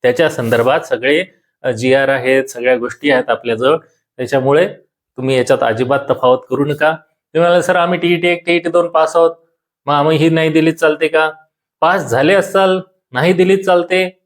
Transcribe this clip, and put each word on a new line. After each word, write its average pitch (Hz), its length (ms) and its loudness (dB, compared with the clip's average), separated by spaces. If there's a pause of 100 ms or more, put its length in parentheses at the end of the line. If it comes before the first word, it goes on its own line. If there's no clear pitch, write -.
त्याच्या 147 280 2
संदर्भात 123 500 0
सगळे, 139 440 -2 (380)
अ, 131 80 -4
जीआर 131 380 0
आहेत, 131 360 0
सगळ्या 127 320 -2
गोष्टी 120 340 -4
आहेत 127 200 0
आपल्याजवळ. 120 460 -2 (400)
त्याच्यामुळे 139 520 0 (480)
तुम्ही 131 200 -2
याच्यात 127 260 2
अजिबात 123 380 -2 (100)
तफावत 127 280 2 (120)
करू 131 140 -2
नका. 147 260 -2 (100)
तुम्ही - 400 -8
म्हणाल, 175 200 2
"सर, 180 160 0
आम्ही 175 220 0
टीईटी 170 300 0
एक, 170 180 -4
टीईटी 170 240 -2
दोन 175 180 0
पास 160 280 0
आहोत, 165 140 4 (560)
मग 143 80 0
आम्ही 151 220 2
ही 156 120 2
नाही 160 220 2
दिलीच 160 300 0
चालते 156 280 0
का?" 156 220 0 (500)
पास 160 300 0
झाले 143 240 2
असाल, 190 460 0 (320)
नाही 156 200 0
दिलीच 190 340 2
चालते 185 600 0